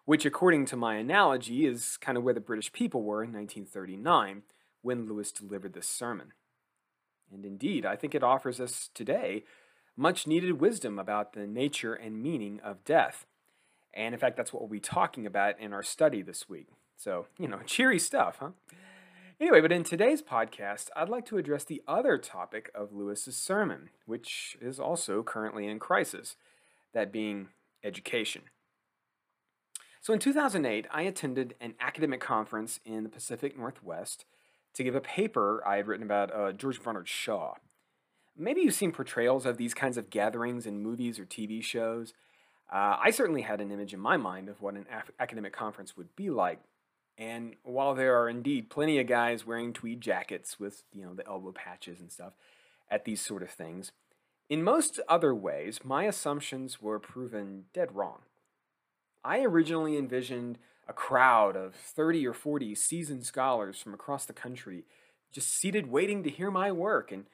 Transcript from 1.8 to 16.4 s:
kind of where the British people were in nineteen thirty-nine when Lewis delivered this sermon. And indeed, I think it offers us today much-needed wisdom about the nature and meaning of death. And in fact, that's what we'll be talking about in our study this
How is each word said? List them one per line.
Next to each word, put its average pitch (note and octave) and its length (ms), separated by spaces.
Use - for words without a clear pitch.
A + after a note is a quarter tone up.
kind C3 200
of A#2+ 60
where B2 100
the A2+ 60
British G#2+ 320
people F3 320
were G#2 220
in A#2 80
nineteen G#2 320
thirty-nine G2+ 800
when A#2+ 240
Lewis G#2 280
delivered G2 400
this F2+ 160
sermon. G#2+ 420
And G2 140
indeed, G2+ 420
I G2+ 120
think D3 180
it C3 80
offers B2+ 380
us - 320
today A2 500
much-needed E3 640
wisdom D#3 360
about G#2 360
the G#2 120
nature A#2+ 480
and A2 300
meaning G#2+ 400
of G2+ 220
death. C#3+ 400
And A2+ 220
in A2+ 40
fact, B2 180
that's A#2 160
what - 80
we'll A2 80
be G#2 100
talking C3+ 460
about G2+ 340
in G#2 140
our G2+ 100
study C3+ 380
this F2 260